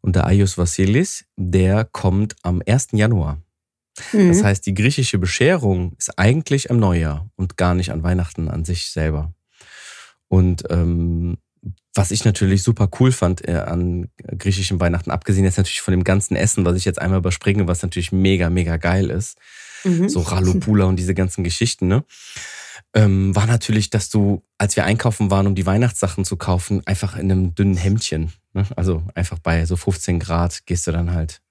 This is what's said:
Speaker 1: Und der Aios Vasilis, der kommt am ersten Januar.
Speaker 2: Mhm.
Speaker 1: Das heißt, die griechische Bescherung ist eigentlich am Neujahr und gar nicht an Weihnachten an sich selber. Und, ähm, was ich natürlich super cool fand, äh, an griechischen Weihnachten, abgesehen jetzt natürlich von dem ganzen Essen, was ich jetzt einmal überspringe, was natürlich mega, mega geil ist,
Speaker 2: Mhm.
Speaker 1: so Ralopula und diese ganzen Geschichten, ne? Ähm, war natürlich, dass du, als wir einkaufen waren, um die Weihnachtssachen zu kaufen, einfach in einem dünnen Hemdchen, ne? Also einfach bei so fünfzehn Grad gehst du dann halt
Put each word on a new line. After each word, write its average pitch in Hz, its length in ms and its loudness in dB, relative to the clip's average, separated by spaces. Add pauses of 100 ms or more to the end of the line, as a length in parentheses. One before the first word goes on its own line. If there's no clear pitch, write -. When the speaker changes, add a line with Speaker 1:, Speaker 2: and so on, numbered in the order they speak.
Speaker 1:
Und 92 140 0
der 82 120 2
Aios 98 300 2
Vasilis, 95 680 0 (100)
der 95 500 2
kommt 101 580 0
am 87 180 0
ersten - 360 0
Januar. 87 440 2 (720)
Speaker 2:
Mhm. 202 160 6
Speaker 1:
Das 180 140 4
heißt, 101 220 2
die 98 80 -2
griechische 113 460 0
Bescherung 95 800 2
ist - 220 -8
eigentlich 139 520 2
am 120 80 4
Neujahr 85 560 0
und 92 220 -6
gar 90 180 2
nicht 90 160 -2
an 78 120 -4
Weihnachten 87 460 -2
an 80 160 -4
sich 85 260 -6
selber. 78 420 -2 (920)
Und, 90 420 4
ähm, 85 680 0 (580)
was 95 160 0
ich 107 140 -2
natürlich 98 360 2
super 107 280 2 (100)
cool 131 120 6
fand, - 360 -2
äh, 85 60 -2
an 87 560 -2 (280)
griechischen 95 420 -2
Weihnachten, 85 320 0
abgesehen 95 340 0
jetzt 90 120 0
natürlich - 240 -2
von 92 120 -2
dem 90 100 2
ganzen 95 320 0
Essen, 107 300 0
was 87 100 2
ich 92 100 -2
jetzt 92 160 -4
einmal 92 180 0
überspringe, 92 480 0
was 87 140 -2
natürlich 87 300 -4
mega, 92 380 2
mega 85 280 0
geil 90 320 0
ist, 90 280 -6 (460)
Speaker 2:
Mhm. 180 260 2
Speaker 1:
so 285 120 -2
Ralopula 92 640 2
und 92 120 2
diese 90 180 -2
ganzen 92 280 -2
Geschichten, 90 440 -2
ne? 110 160 2 (880)
Ähm, 95 420 4
war 101 120 2
natürlich, 110 420 0
dass 104 200 -2
du, 101 340 0 (140)
als - 180 -2
wir 92 100 2
einkaufen 104 460 0
waren, 98 160 4
um 98 80 2
die 92 100 0
Weihnachtssachen 98 600 0
zu - 120 -6
kaufen, 90 480 -2
einfach 98 300 -2
in 95 160 -2
einem 92 240 2
dünnen 98 220 2
Hemdchen, 85 560 -2 (200)
ne? 98 120 0 (100)
Also 90 280 -2 (120)
einfach 87 240 -4
bei 82 260 0
so 85 100 -2
fünfzehn 87 440 -2
Grad 85 460 -4
gehst 87 220 -4
du 85 40 -2
dann 87 220 -2
halt 80 380 -4